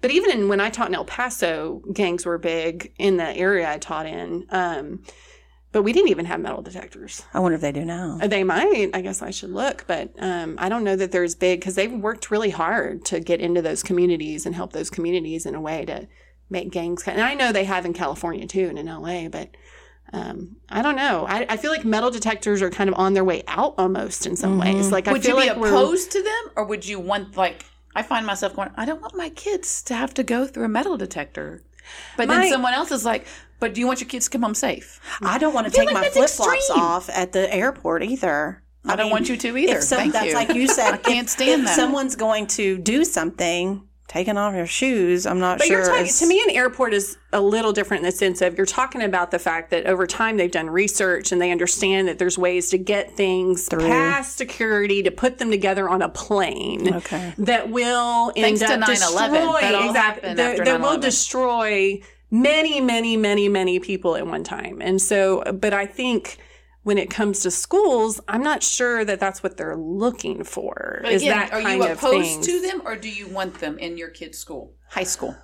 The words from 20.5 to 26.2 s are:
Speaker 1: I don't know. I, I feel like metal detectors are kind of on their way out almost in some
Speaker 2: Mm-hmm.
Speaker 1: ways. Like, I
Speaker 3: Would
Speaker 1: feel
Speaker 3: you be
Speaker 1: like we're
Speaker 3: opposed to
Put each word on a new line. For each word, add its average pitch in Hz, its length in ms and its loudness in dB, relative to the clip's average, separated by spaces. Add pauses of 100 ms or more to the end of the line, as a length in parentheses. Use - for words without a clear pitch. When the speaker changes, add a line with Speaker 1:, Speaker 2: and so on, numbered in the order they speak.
Speaker 1:
I - 120 -4
don't 285 140 0
know. 247 340 0
I, 226 200 -2
I 220 80 -2
feel 294 120 -4
like 311 160 -2
metal 220 240 2
detectors 214 540 -2
are 180 80 0
kind 196 180 0
of 185 80 0
on 190 160 4
their 190 100 4
way 180 240 0
out 226 300 0
almost 196 480 0
in 175 100 -4
some 190 240 2
Speaker 2:
Mm-hmm. 190 180 2
Speaker 1:
ways. 196 140 2
Like, 190 160 2
I - 40 2
Speaker 3:
Would 254 120 2
Speaker 1:
feel 254 120 4
Speaker 3:
you 262 80 6
be 254 60 4
Speaker 1:
like 220 100 0
we're 220 80 2
Speaker 3:
opposed 302 460 4
to 392 100 0